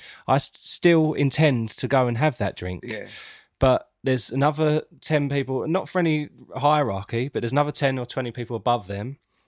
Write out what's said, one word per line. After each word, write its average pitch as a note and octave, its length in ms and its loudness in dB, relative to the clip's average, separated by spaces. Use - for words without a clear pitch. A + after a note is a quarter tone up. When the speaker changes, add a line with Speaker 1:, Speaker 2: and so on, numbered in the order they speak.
Speaker 1:
I C3+ 80 4
s-, - 180 -2
still D#3+ 580 2
intend C3+ 580 2
to - 180 -6
go C3 180 4
and A#2 120 -2
have D3+ 200 0
that G2+ 180 -2
drink. F2+ 300 -6
Speaker 2:
Yeah. G#2+ 200 -8
Speaker 1:
But C3 320 2
there's C3 280 0
another D3+ 520 2
ten C#3+ 280 0
people, C3 400 -2
not E3 200 -2
for F#3 100 -2
any D#3 320 0
hierarchy, B2+ 720 0
but A2 140 -4
there's A#2 100 -2
another D3 200 2
ten C3+ 260 0
or B2 80 -6
twenty B2 260 -6
people A#2+ 240 -6
above A2+ 320 0
them. G#2+ 300 -8